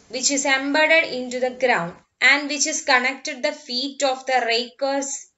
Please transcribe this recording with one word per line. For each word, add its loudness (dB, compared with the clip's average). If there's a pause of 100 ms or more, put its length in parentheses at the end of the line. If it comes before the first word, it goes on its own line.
which -2
is 0
embedded 4
into -6
the 0
ground 0 (260)
and 4
which -2
is -4
connected 0
the 0
feet -6
of -2
the 2
rakers -2 (280)